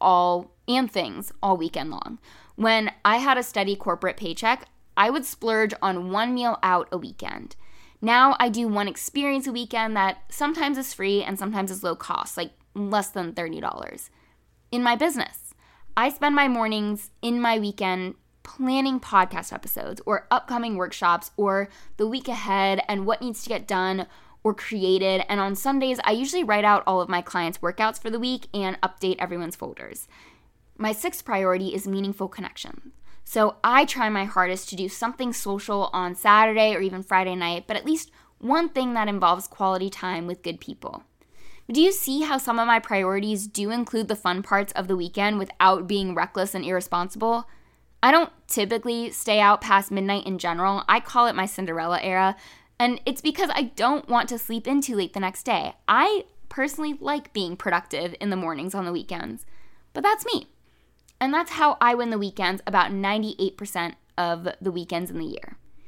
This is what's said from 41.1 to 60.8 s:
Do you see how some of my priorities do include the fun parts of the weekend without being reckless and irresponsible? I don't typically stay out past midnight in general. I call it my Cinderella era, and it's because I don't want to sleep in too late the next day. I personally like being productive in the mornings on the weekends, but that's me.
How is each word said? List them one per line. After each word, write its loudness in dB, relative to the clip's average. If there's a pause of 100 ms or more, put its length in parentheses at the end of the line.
Do 4
you 6
see -2
how 0
some 0
of 2
my 6
priorities 0
do -4
include -2
the -2
fun -2
parts 0
of -4
the 2
weekend 0
without 4
being 0
reckless -2
and -6
irresponsible? -2 (540)
I 8
don't 6 (160)
typically -2
stay 2
out 8
past 4
midnight -2
in -4
general. 0
I 6
call 2
it -2
my 0
Cinderella -4
era, 2 (420)
and 0
it's -2
because 0
I -2
don't 0
want 2
to -6
sleep -6
in 2
too -2
late 0
the -4
next -4
day. -2 (120)
I 4 (240)
personally -4
like -4
being -4
productive -2
in -2
the 0
mornings -4
on -4
the -4
weekends, -8 (480)
but -2
that's 2
me. -2 (760)